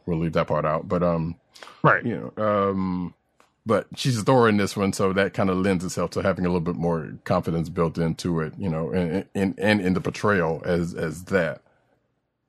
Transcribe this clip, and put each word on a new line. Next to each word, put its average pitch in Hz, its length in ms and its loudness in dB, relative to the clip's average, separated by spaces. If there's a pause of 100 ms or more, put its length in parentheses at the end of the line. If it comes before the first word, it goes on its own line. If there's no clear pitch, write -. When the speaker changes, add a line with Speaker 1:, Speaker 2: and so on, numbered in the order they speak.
Speaker 1:
we'll 85 140 -2
leave 82 140 -2
that 82 140 0
part 76 180 0
out, 80 220 -2
but, 90 160 0
um, 85 320 0 (480)
Speaker 2:
Right. 117 220 4
Speaker 1:
you 73 320 -4
know, 107 60 -2
um, 95 680 0 (520)
but 107 300 0
she's 127 240 -2
a 101 40 -6
Thor 120 260 6
in 104 80 4
this 101 180 0
one, 98 180 2
so 95 200 0
that 98 200 2
kinda 98 200 0
lends 92 320 2
itself 87 260 -4
to - 100 -4
having 92 240 0
a 87 40 2
little 90 100 2
bit 82 160 -2
more 80 380 -2 (100)
confidence 82 460 0
built 85 280 0
into 82 420 -2
it, 78 180 -4
you 98 120 -4
know, 80 220 -4
and, 90 420 0
and, 98 260 0
and 104 220 2
in 92 120 2
the - 80 0
portrayal 85 640 0
as, 87 280 0
as 80 320 -8
that 85 360 -2 (880)